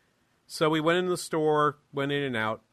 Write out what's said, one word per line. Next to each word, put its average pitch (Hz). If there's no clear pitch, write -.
So 160
we 160
went 165
into 180
the 175
store, 151
went 139
in 143
and 131
out. 110